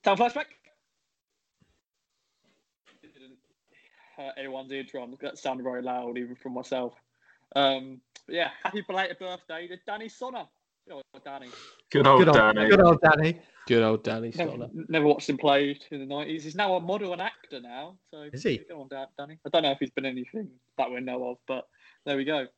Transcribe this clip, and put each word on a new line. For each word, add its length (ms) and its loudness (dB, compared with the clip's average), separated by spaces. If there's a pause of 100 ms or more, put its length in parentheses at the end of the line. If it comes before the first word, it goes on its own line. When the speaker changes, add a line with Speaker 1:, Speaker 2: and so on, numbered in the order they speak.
Speaker 1:
Town 140 2
flashback. 280 0 (2500)
It 100 -20
didn't 240 -20 (800)
hurt 200 -12
anyone's 340 -12
eardrums. 500 -12
That 160 -12
sounded 260 -6
very 180 -6
loud, 360 -6
even 180 -8
from 180 -12
myself. 400 -6 (640)
Um, 460 0 (240)
but 100 -10
yeah, 140 0 (140)
happy 180 -6
belated 380 -4
birthday 480 -12
to 100 -14 (100)
Danny 220 -10
Sonner. 380 -12 (400)
Good 60 -18 (200)
old 100 -20
Danny. 240 -14 (440)
Speaker 2:
Good 160 6
old 120 10
Speaker 3:
Good 100 8
old, 80 8 (180)
Speaker 2:
Danny. 140 4
Speaker 3:
good 120 10
old 200 8
Danny. 380 4 (280)
Speaker 4:
Good 160 6
old 200 2
Danny 320 -4
Speaker 1:
Never, 160 -4
Speaker 4:
Sonner. 380 -12
Speaker 1:
never 160 2
watched 240 2
him 80 0
play 420 2 (120)
in 80 -10
the 60 -12
nineties. 380 -8
He's 120 -14
now 200 0
a 60 0
model 320 -6
and 80 -8
actor 400 -12
now. 340 -16 (160)
So 120 -18 (100)
Speaker 3:
Is 100 -12
he? 140 0
Speaker 1:
good 180 -16
on 140 -18
Da-, 160 -12 (120)
Danny. 280 -16
I 40 -10
don't 140 2
know 80 2
if 80 -4
he's 120 -4
been 140 -6
anything 440 -8 (280)
that 140 -2
we 80 -8
know 300 -6
of, 80 -10 (100)
but 200 -8 (380)
there 120 -2
we 80 -2
go. 200 -2 (120)